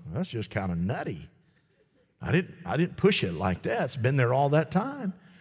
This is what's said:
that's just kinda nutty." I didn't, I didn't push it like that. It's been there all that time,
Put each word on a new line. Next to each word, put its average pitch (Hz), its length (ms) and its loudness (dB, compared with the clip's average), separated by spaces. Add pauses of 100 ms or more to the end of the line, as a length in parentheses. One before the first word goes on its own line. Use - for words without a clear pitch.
(120)
that's 160 160 -6
just 110 220 -8
kinda 95 260 -2
nutty." 90 520 -4 (920)
I - 120 -2
didn't, 180 220 0 (120)
I 95 100 -2
didn't 170 200 0
push - 280 4
it 90 80 -2
like 92 300 0
that. 214 200 -2
It's 139 140 -4
been 131 200 2
there 123 180 4
all 139 160 4
that 156 200 4
time, 240 440 -2 (260)